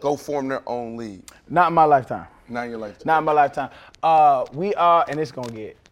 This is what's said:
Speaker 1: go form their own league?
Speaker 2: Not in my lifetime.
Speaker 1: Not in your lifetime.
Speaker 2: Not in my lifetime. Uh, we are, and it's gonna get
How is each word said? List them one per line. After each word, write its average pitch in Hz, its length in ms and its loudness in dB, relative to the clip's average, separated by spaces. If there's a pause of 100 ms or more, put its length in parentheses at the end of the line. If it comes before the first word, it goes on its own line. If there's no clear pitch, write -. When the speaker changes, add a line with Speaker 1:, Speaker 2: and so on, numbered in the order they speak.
Speaker 1:
go 143 160 -2
form 139 320 -6
their 135 180 -8
own 117 300 -8
league? 104 260 -14 (260)
Speaker 2:
Not 170 200 2
in 165 40 -4
my 160 120 6
lifetime. 120 420 0 (220)
Speaker 1:
Not 120 160 -8
in 120 60 -12
your 113 80 -10
lifetime. 104 260 -14
Speaker 2:
Not 156 140 2
in 156 40 0
my 156 80 0
lifetime. 143 380 2 (340)
Uh, 151 480 4
we 175 240 -6
are, 170 320 2
and 147 120 -6
it's 156 120 -6
gonna 123 200 -12
get 107 260 -14 (140)